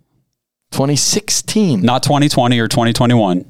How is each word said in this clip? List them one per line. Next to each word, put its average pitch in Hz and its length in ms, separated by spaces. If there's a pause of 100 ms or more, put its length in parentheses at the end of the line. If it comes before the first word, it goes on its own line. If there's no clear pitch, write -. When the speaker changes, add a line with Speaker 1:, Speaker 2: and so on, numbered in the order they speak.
(720)
Speaker 1:
Twenty 139 240
sixteen. - 880
Speaker 2:
Not 123 200
twenty 147 240
twenty 123 320
or 113 80
twenty 117 240
twenty-one. 113 580